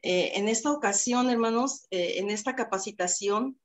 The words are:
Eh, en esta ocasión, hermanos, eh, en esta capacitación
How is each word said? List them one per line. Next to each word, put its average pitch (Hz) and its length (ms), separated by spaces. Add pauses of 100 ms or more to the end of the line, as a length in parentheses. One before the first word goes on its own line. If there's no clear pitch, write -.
Eh, 180 320
en 202 140
esta 226 240
ocasión, 247 580
hermanos, 233 600
eh, 175 280
en 202 120
esta 214 260
capacitación 202 1080